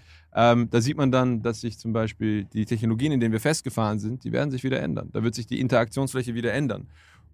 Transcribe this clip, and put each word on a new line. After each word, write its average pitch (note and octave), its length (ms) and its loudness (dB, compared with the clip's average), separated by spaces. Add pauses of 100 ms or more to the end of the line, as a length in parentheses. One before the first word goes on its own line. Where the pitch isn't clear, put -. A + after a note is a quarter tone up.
(360)
Ähm, A#2+ 340 6
da A#2+ 140 4
sieht C#3+ 160 0
man C3+ 120 2
dann, B2+ 300 2
dass A2+ 220 -4
sich A2+ 160 -8
zum A2+ 160 -4
Beispiel A2 500 -2
die G#2 220 -2
Technologien, A#2 460 0
in C3+ 80 2
denen A2+ 120 2
wir A2 80 0
festgefahren A2+ 580 0
sind, A2 260 -6
die A#2 80 -6
werden C3+ 180 0
sich B2+ 120 -6
wieder C3 180 -2
ändern. - 320 -4
Da G#2 100 -2
wird A2 120 0
sich A2+ 120 -8
die - 140 -4
Interaktionsfläche B2 760 0
wieder A#2 180 -2
ändern. A2+ 360 -2 (460)